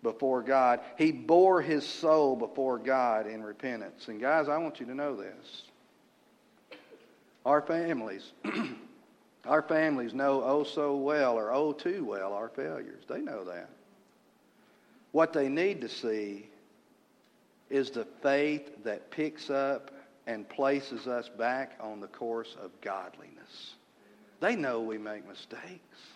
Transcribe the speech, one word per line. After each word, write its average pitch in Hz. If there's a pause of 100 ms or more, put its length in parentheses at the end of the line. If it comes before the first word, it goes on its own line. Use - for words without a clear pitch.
before 127
God. 123 (160)
He 160
bore 170
his 147
soul 156
before 123
God 120
in 110
repentance. 107
And 107
guys, 143
I 147
want 160
you 123
to 127
know 143
this. 98 (1800)
Our 147
families, 151 (120)
<clears throat> -
our 151
families 151
know 135
oh 143
so 143
well 139
or 107
oh 147
too 175
well 101
our 110
failures. 147
They 135
know 151
that. 90 (1400)
What 160
they 139
need 170
to 120
see 104 (1160)
is 135
the 113 (180)
faith 147
that 107
picks 151
up 139 (360)
and 107
places 139
us 120
back 123
on 107
the 98
course 117
of 92 (100)
godliness. - (640)
They 208
know 127
we 110
make 107
mistakes. - (180)